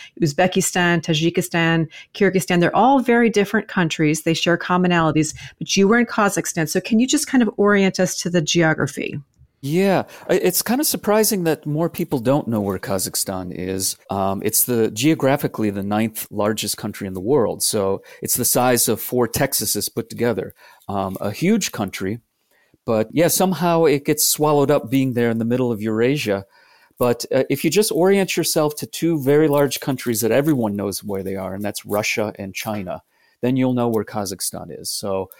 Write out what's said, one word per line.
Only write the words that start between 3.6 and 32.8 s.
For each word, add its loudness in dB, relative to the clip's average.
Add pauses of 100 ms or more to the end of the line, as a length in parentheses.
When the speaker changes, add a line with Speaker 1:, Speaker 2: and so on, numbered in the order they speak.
Speaker 1:
countries. 0
They 2
share 2
commonalities, 2 (240)
but -4
you 6
were 4
in 2
Kazakhstan. 0
So -2
can 2
you 2
just 0
kind 4
of 2
orient 4
us 0
to -4
the 2
geography? 0 (400)
Speaker 2:
Yeah, 2 (260)
I, 4
it's 0
kind 0
of -2
surprising 0
that 0
more -2
people -4
don't 0
know 0
where -2
Kazakhstan -4
is. -4 (140)
Um, -2
it's 0
the, 2
geographically 0
the -4
ninth -2
largest -2
country -8
in -8
the -8
world. 0
So -2 (180)
it's -4
the -2
size 2
of 0
four 0
Texases -4
put -8
together. -2 (340)
Um, -4
a -4
huge 0
country, -6 (680)
but 0
yeah, 4
somehow 2
it 2
gets 0
swallowed 2
up 0
being 2
there 2
in -2
the -2
middle 0
of -4
Eurasia. 0 (540)
But, 0
uh, 2
if -2
you 0
just 2
orient 2
yourself 0
to -10
two -2
very 4
large 2
countries -4
that 2
everyone 2
knows -4
where -6
they -6
are, -8
and -6
that's -6
Russia -2
and -10
China, -8 (400)